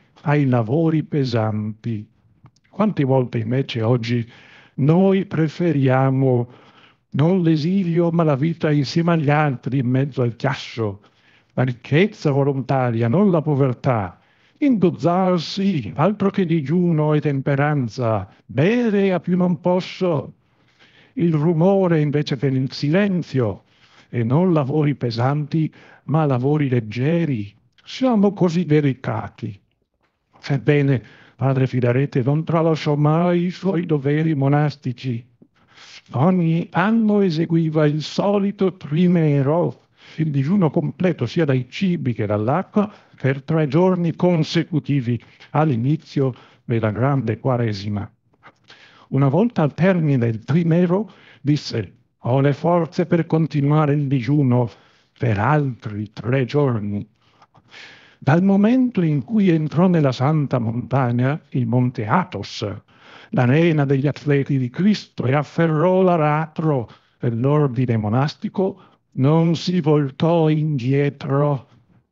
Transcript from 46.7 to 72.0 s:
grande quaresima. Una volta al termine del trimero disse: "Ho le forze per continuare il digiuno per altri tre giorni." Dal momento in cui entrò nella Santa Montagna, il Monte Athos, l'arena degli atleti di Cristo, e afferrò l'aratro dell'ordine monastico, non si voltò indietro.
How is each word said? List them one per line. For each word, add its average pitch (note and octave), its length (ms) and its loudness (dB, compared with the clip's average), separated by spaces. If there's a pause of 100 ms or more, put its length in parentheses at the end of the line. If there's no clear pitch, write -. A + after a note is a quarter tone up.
grande A#2 480 -2
quaresima. G#2 720 -4 (1000)
Una C#3 200 2
volta F3 340 0
al D3 100 0
termine D#3+ 460 2
del A#2 260 -2
trimero F3 640 0 (300)
disse: B2+ 540 -4 (240)
"Ho C3 220 0
le C#3 120 2
forze E3+ 540 0
per E3+ 180 0
continuare D3 720 2
il D3 120 0
digiuno B2+ 600 2 (500)
per A2+ 200 0
altri A2+ 760 -2
tre B2+ 320 -2
giorni." A2+ 640 -2 (1080)
Dal E3 240 2
momento G#3 580 2
in D3+ 240 0
cui G#3 240 2
entrò D#3+ 380 2
nella D#3 260 2
Santa C3+ 460 0
Montagna, B2 800 -2 (100)
il B2+ 160 -2
Monte B2 400 -2
Athos, A2 600 -4 (640)
l'arena D3 540 2
degli C#3 220 0
atleti C#3+ 520 -2
di B2 120 -2
Cristo, - 560 -2
e B2+ 80 2
afferrò E3 680 2
l'aratro D#3 880 0 (300)
dell'ordine B2+ 800 0
monastico, D3 840 -2 (320)
non D#3+ 420 2
si F3+ 260 -2
voltò D#3 680 2
indietro. C#3+ 1200 -2 (440)